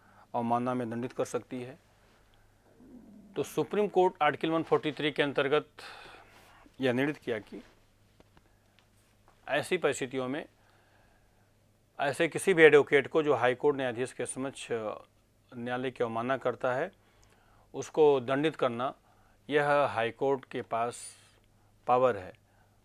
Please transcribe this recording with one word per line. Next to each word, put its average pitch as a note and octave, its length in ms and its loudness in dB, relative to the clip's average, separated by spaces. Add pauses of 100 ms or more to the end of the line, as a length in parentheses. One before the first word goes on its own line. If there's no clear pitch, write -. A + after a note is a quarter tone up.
(360)
अवमानना A#2+ 380 -2
में B2 160 -4
दंडित A#2+ 240 -8
कर C3+ 120 -4
सकती B2 360 -8
है। B2 180 -16 (1600)
तो D3 80 -2
सुप्रीम G3 440 -2
कोर्ट F3+ 340 2
आर्टिकल D3 280 0
वन D#3+ 140 -2
फ़ोर्टी D3+ 280 0
थ्री D3 200 -4
के D3+ 120 0
अंतर्गत C#3+ 440 0 (1120)
यह C3 120 2
निर्णय C#3 200 0
किया A#2 260 -6
कि - 240 -16 (1900)
ऐसी D3 280 0
परिस्थितियों C3 500 -2
में C#3 180 -6 (1500)
ऐसे C#3+ 280 0
किसी E3 260 0
भी E3 100 8
एडवोकेट C#3+ 440 8
को D#3+ 160 0
जो D3 100 2
हाई B2 220 2
कोर्ट D3 200 2
न्यायाधीश B2+ 380 -4
के B2 120 -8
समक्ष C3 460 -10
न्यायालय B2 1200 -8
की B2 120 -4
अवमानना A#2 340 -2
करता B2 360 -2
है, D#3 180 -4 (840)
उसको C#3+ 460 4
दंडित C#3 360 -2
करना, B2+ 380 -2 (560)
यह D3 200 2
हाई A#2 420 2
कोर्ट C3+ 340 -2
के B2+ 160 -8
पास A#2 400 -6 (840)
पावर B2 300 4
है F#2 160 -14 (520)